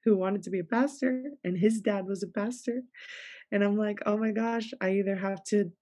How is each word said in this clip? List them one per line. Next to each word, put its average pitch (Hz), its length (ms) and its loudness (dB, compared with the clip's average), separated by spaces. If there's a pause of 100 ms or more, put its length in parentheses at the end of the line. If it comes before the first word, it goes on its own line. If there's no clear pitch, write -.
who 220 140 6
wanted 190 260 0
to - 60 -8
be 185 100 -2
a 175 40 -4
pastor, 254 600 0 (200)
and 180 140 -2
his 214 240 4
dad 196 240 0
was 196 180 -4
a 196 40 -6
pastor, 240 560 -4 (680)
and 202 120 2
I'm 202 140 4
like, 208 280 -2
"Oh 208 120 2
my 220 140 0
gosh, 226 400 -2 (100)
I 190 180 2
either 196 180 0
have 196 280 -4
to 202 260 2 (100)